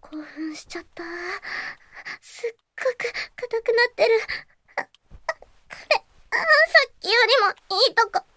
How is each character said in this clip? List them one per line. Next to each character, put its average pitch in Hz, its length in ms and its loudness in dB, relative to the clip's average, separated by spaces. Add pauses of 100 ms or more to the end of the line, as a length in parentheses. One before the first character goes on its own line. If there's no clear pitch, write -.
興 311 200 -14
奮 302 360 -10
し - 100 -16
ち - 120 -12
ゃ 339 40 -12
っ - 20 -20 (100)
た。 339 100 -12 (1160)
す - 260 -10
っ - 100 -6 (200)
ご 262 160 0
く - 200 -6 (240)
硬 453 260 -6
く 466 100 0
な 466 200 4
っ - 20 -20
て - 140 2
る。 453 120 4 (560)
あ、 - 60 -6
あ、 - 20 -10
こ - 60 -20 (1000)
れ、 - 140 2 (260)
あ、 440 60 -4
さ - 60 0 (480)
っ - 100 -20
き - 80 -8
よ 415 60 2 (120)
り 508 140 4
も 392 460 -2
い - 60 2
い - 20 -18
と 453 160 2
こ - 140 -2 (120)